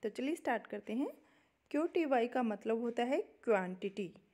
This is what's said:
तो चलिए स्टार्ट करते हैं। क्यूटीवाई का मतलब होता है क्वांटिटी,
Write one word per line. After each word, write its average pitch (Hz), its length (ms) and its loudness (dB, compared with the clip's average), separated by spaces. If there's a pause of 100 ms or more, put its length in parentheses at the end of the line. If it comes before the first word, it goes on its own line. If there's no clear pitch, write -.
तो 220 60 -2
चलिए 254 260 -4
स्टार्ट 247 320 -2
करते 208 260 -8
हैं। 262 140 0 (640)
क्यूटीवाई 294 560 2
का 247 160 0
मतलब 220 380 0
होता 240 220 0
है 277 180 2 (220)
क्वांटिटी, 190 640 0 (260)